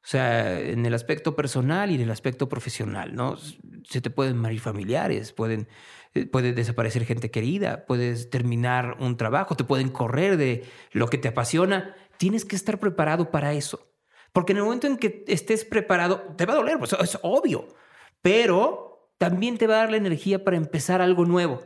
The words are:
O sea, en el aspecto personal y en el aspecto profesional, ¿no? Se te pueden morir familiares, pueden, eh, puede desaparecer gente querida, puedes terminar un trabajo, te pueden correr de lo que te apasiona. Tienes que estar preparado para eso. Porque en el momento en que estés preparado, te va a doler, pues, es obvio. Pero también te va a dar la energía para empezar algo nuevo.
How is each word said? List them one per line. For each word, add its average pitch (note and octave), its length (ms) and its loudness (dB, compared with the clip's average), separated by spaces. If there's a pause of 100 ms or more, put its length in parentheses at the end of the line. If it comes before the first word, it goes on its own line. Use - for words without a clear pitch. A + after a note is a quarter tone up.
O - 60 -18
sea, A#2 480 2
en A#2 280 -2
el A#2 80 2
aspecto D3+ 420 -2
personal D3 560 0
y D#3+ 40 2
en B2+ 60 0
el A2+ 100 -2
aspecto B2 360 -4
profesional, A2 640 -8
¿no? B2 220 -4 (480)
Se - 160 -6
te B2 100 -6
pueden C3 280 0
morir A2+ 240 -4
familiares, A2 720 -4
pueden, A2+ 340 -4 (460)
eh, - 120 -2
puede B2 280 0
desaparecer A#2 500 -2
gente A2+ 260 -4
querida, D3 560 -4
puedes A#2+ 440 -2
terminar A#2+ 720 0
un B2 160 -2
trabajo, C#3+ 400 0
te C3 80 -2
pueden C3 240 2
correr D3 480 0
de B2+ 260 0 (300)
lo A2+ 160 2
que C3+ 80 0
te C3 100 -2
apasiona. F#3 680 2 (220)
Tienes A3 300 0
que G#3 100 -6
estar G3+ 240 -2
preparado E3 520 0
para D3 200 0
eso. - 400 -6 (400)
Porque F3+ 220 2
en G3+ 60 2
el G3+ 40 2
momento B3 240 0
en C#4 80 2
que - 320 -2
estés A3 380 0
preparado, F#3 720 0
te E3+ 80 2
va A3+ 80 0
a D4+ 40 4
doler, C4 220 2
pues, - 140 -2
es F3+ 280 0
obvio. G3+ 460 2 (540)
Pero A3 960 2
también F#3+ 400 0
te A3+ 100 4
va A3 60 4
a A3 60 6
dar A3 120 2
la A3 60 2
energía F#3+ 480 0
para F#3+ 100 2
empezar E3+ 460 0
algo F3+ 240 4
nuevo. E3+ 400 2